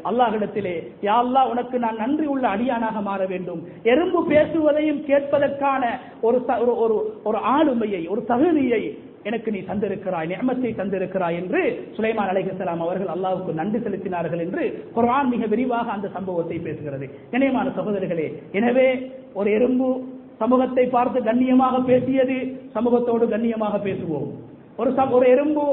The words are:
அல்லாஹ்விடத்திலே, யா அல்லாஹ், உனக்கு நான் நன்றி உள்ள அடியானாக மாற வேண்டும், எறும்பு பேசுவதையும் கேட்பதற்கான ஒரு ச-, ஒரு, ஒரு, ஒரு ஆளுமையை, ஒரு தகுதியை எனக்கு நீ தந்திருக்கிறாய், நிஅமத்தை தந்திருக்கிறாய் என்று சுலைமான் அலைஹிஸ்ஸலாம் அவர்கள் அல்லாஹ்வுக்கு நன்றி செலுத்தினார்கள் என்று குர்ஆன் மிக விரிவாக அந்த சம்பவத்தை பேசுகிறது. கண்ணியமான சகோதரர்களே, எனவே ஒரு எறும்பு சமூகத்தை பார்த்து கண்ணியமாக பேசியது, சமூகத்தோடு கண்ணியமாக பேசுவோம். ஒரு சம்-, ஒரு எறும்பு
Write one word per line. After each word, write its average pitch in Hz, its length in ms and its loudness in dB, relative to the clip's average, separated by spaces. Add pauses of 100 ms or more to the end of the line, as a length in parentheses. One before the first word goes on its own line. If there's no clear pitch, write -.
அல்லாஹ்விடத்திலே, 208 800 0 (140)
யா 208 200 2
அல்லாஹ், 254 280 4
உனக்கு 247 300 -2
நான் 220 160 -2
நன்றி 285 300 -2
உள்ள 254 300 0
அடியானாக 226 460 -2
மாற 196 240 -2
வேண்டும், 180 420 -6 (160)
எறும்பு 330 440 2
பேசுவதையும் 302 800 2
கேட்பதற்கான 277 840 2 (320)
ஒரு 247 260 2
ச-, 240 120 0
ஒரு, 233 160 2
ஒரு, 220 480 0
ஒரு 208 140 0
ஆளுமையை, 214 720 2
ஒரு 220 140 -2
தகுதியை 247 720 2 (260)
எனக்கு 226 280 -4
நீ 196 80 -4
தந்திருக்கிறாய், 185 680 -4
நிஅமத்தை 254 460 -2
தந்திருக்கிறாய் 185 600 -2
என்று 185 260 -2 (300)
சுலைமான் 214 400 -2
அலைஹிஸ்ஸலாம் 185 480 -2
அவர்கள் 180 360 -2
அல்லாஹ்வுக்கு 185 380 -2
நன்றி 202 260 -2
செலுத்தினார்கள் 175 600 -4
என்று 208 240 -4 (320)
குர்ஆன் 247 340 2
மிக 226 160 0
விரிவாக 233 460 -2
அந்த 202 160 -6
சம்பவத்தை 175 500 -4
பேசுகிறது. 143 500 -8 (240)
கண்ணியமான 254 380 2
சகோதரர்களே, 180 580 -2 (240)
எனவே 240 360 4 (460)
ஒரு 202 180 0
எறும்பு 247 380 2 (480)
சமூகத்தை 254 500 4
பார்த்து 247 360 2
கண்ணியமாக 254 560 4
பேசியது, 254 580 2 (360)
சமூகத்தோடு 233 540 2
கண்ணியமாக 214 500 -2
பேசுவோம். 185 520 -4 (480)
ஒரு 254 140 0
சம்-, 262 200 2
ஒரு 254 160 6
எறும்பு 294 460 4